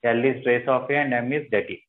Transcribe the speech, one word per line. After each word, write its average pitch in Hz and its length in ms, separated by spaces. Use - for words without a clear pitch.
L 117 220
is 135 180
trace 120 240
of 131 240
A 143 40
and 143 180
M 120 200
is 151 180
det 101 200
A. - 180